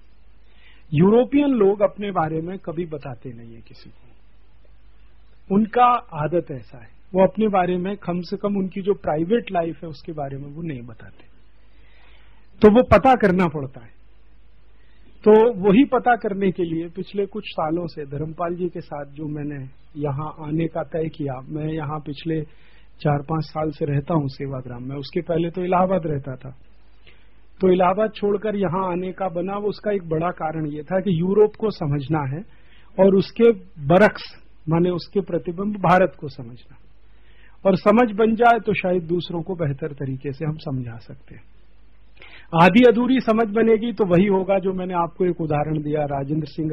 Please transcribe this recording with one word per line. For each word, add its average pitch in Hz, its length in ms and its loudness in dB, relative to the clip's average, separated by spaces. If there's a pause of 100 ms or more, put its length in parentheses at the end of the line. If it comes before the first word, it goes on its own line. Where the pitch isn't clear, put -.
(960)
यूरोपियन 240 540 4
लोग 208 340 2
अपने 202 280 -2
बारे 160 300 -2
में 180 180 -8
कभी 170 280 -8
बताते 139 440 -12
नहीं 117 240 -18
है 117 60 -20
किसी - 300 -20
को, - 180 -20 (1500)
उनका 220 320 4 (380)
आदत 165 260 -2
ऐसा 127 280 -14
है, 110 100 -20 (260)
वो 185 120 6
अपने 208 220 0
बारे 180 280 2
में 190 200 -4
कम 180 240 -6
से 180 160 -8
कम 202 200 -4
उनकी 190 260 -4
जो 196 120 2
private 180 580 -2
life 165 300 -4
है 170 60 -12
उसके 160 240 -14
बारे 143 240 -10
में 143 120 -12
वो 151 140 -14
नहीं 143 200 -8
बताते, 110 420 -20 (1400)
तो 214 80 10
वो 240 120 6
पता 254 320 6
करना 185 320 2
पड़ता 139 340 -8
है। - 180 -20 (1200)
तो 220 340 6
वही 202 320 6
पता 240 320 2
करने 196 340 -2
के 180 140 -2
लिए 165 240 -6
पिछले 196 380 -8
कुछ 208 200 -10
सालों 170 400 -4
से 156 200 -12
धर्मपाल 156 480 -8
जी 175 140 -6
के 170 120 -12
साथ 147 240 -12
जो 143 200 -14
मैंने 147 400 -10 (360)
यहाँ 147 400 -6
आने 160 260 -2
का 160 160 -6
तय 160 260 -4
किया, 139 400 -8
मैं 156 240 -6
यहाँ 151 280 -6
पिछले 151 420 -6 (580)
चार 147 220 2
पांच 156 220 -4
साल 156 260 -6
से 156 140 -6
रहता 143 300 -2
हूँ 143 140 2
सेवाग्राम 127 540 -10
में, 135 140 -10
उसके 143 240 -6
पहले 165 300 -2
तो 180 140 -6
इलाहाबाद 185 420 2
रहता 139 300 -6
था, 131 140 -16 (1080)
तो 185 120 4
इलाहाबाद 190 400 2
छोड़कर 202 440 -2
यहाँ 185 360 -2
आने 185 200 -4
का 190 160 -4
बना, 180 280 -6
उसका 208 360 -4
एक 185 160 -4
बड़ा 165 220 -2
कारण 156 360 -6
ये 147 160 -8
था 185 180 -2
कि 185 200 0
यूरोप 208 380 4
को 220 120 -2
समझना 143 640 -4
है 185 60 -10 (580)
और 190 140 6
उसके 233 360 4 (360)
बरक्स 190 580 2 (240)
माने 170 220 2
उसके 180 300 -4
प्रतिबिंब 180 560 -4
भारत 185 440 4
को 151 80 -10
समझना, 117 480 -16 (880)
और 190 100 4
समझ 214 340 4
बन 220 240 2
जाए 233 240 6
तो 208 160 -2
शायद 180 280 -2
दूसरों 170 400 -4
को 190 120 -6
बेहतर 151 380 -4
तरीके 135 400 -8
से 147 120 -10
हम 156 120 -6
समझा 127 400 -8
सकते - 380 -20
हैं। 107 80 -20 (1200)
आधी 185 260 8
अधूरी 240 320 4
समझ 220 280 2
बनेगी 226 440 2
तो 214 120 0
वही 175 220 4
होगा 196 320 2
जो 190 140 -2
मैंने 185 220 -6
आपको 170 300 -2
एक 175 160 -2
उदाहरण 156 420 -2
दिया, 147 220 -2
राजेंद्र 143 420 -4
सिंह 156 260 -6